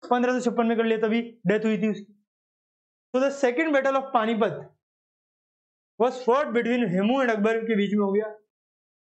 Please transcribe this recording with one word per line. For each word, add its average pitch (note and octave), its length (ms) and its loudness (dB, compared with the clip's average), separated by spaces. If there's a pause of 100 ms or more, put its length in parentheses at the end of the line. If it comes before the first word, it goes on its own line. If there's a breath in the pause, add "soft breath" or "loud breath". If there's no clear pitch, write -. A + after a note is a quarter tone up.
पन्द्रह B3 300 2
सौ A#3+ 120 0
छप्पन A#3 140 0
में A3+ 120 2
कर A3+ 80 2
लिया, A3 140 2
तभी A3+ 480 -2
death G#3+ 180 2
हुई A3 120 2
थी G#3+ 140 0
उसकी। - 240 -8 (1000)
So B3+ 80 2
the C#4 120 0
second C#4 400 0
battle C4+ 220 2
of C4+ 160 -4
Panipat A3 640 -2 (1200)
was B3 160 0
fought B3+ 300 0
between A#3 420 -2
हेमू G#3+ 320 0
and A#3+ 100 0
Akbar A3 260 0
के A3+ 180 -2
बीच G3+ 180 0
में G#3 60 0
हो G3+ 120 0
गया, G#3+ 260 -4 (760)